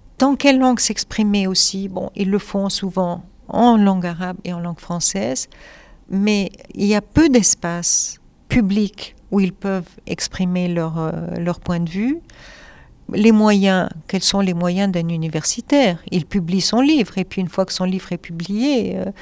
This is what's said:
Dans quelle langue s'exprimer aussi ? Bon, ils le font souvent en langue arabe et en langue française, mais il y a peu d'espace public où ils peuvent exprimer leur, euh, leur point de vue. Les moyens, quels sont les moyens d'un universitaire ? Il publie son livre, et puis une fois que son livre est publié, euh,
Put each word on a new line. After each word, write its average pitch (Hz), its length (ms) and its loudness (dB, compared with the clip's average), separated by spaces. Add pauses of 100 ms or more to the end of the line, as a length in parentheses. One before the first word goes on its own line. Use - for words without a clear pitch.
(180)
Dans 269 180 4
quelle 269 240 4
langue 254 220 4
s'exprimer 202 640 0
aussi ? 190 400 -2
Bon, 185 260 -6
ils 196 160 -2
le 202 100 2
font 196 280 -4
souvent 180 560 -4 (240)
en 233 300 4
langue 196 280 2
arabe 180 380 -6
et 175 80 -8
en 175 80 -8
langue 170 180 -8
française, 196 680 -4 (600)
mais 202 400 0 (260)
il 202 120 0
y 208 60 4
a 208 60 2
peu 302 300 2
d'espace - 880 0 (300)
public 202 680 0 (160)
où 202 80 2
ils 190 140 2
peuvent 190 340 -6 (200)
exprimer 180 600 -4
leur, 165 320 -2
euh, 160 120 -2 (260)
leur 170 240 -4
point 175 180 -4
de 170 100 -2
vue. 226 300 -2 (960)
Les 214 180 6
moyens, 202 560 4 (220)
quels 185 120 -2
sont 196 200 0
les 190 120 0
moyens 180 380 0
d'un 170 160 -2
universitaire ? 170 1040 0
Il 175 140 0
publie 185 340 -2
son 220 220 0
livre, 277 360 2
et 185 60 -2
puis - 160 -6
une 180 80 -2
fois 185 180 -2
que 190 60 -12
son - 140 -4
livre 185 260 -4
est 175 60 -4
publié, 190 800 -2
euh, 185 80 -4 (160)